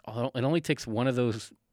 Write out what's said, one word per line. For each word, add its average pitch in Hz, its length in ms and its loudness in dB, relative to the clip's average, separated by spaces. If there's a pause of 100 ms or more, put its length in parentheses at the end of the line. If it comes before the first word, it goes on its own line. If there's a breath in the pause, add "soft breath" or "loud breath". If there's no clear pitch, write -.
Although 120 300 -4
it 123 80 0
only 156 180 2
takes - 240 -2
one 117 220 0
of 127 80 2
those 117 380 0 (200)